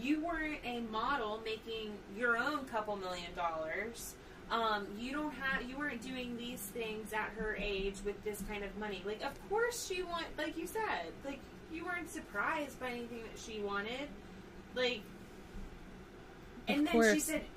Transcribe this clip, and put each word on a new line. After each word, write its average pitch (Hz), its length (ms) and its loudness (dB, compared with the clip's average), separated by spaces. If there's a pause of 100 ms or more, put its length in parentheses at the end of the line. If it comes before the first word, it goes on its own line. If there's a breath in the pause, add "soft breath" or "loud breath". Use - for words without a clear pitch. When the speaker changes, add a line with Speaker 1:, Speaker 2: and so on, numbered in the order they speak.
Speaker 1:
You 294 220 6
weren't 311 400 0
a 240 160 -2 (100)
model 220 540 2
making 220 480 -4 (240)
your 233 200 6
own 277 280 2
couple 214 320 0
million 180 400 -4
dollars. 214 800 0 (360 loud breath)
Um, 214 380 4 (100)
you 247 140 -2
don't 302 220 0
have, 269 340 2
you 269 100 -6
weren't 285 240 0
doing 254 340 -4
these 240 240 -4
things 220 520 -4
at 214 260 2
her 214 180 0
age 196 380 0 (100)
with 202 200 -2
this 208 240 -2
kind 202 160 -2
of 190 140 -6
money. 208 280 -2
Like, 214 160 -2
of 277 100 0 (160)
course 466 380 4
she 370 160 0
want, 339 240 0 (100)
like 311 220 0
you 330 80 -2
said, 415 460 0 (120)
like, 277 140 -4 (340)
you 339 120 -4
weren't 294 260 -2
surprised 285 720 0
by 254 100 -2
anything 240 400 -4
that - 80 -10
she 214 220 -6
wanted. 208 480 0 (640)
Like, 247 280 4 (1700)
and 294 120 6
Speaker 2:
Of 294 60 8
Speaker 1:
then 339 80 2
she 233 40 10 (120)
Speaker 2:
course. 294 140 8
Speaker 1:
said, 311 200 2 (120)